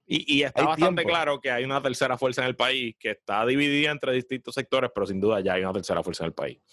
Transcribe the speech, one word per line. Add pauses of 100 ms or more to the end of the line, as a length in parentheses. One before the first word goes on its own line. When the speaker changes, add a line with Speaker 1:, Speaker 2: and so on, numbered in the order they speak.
(100)
Speaker 1:
Y,
y
está
Speaker 2:
hay
Speaker 1:
bastante
Speaker 2:
tiempo.
Speaker 1:
claro
que
hay
una
tercera
fuerza
en
el
país
que
está
dividida
entre
distintos
sectores,
pero
sin
duda
ya
hay
una
tercera
fuerza
en
el
país. (140)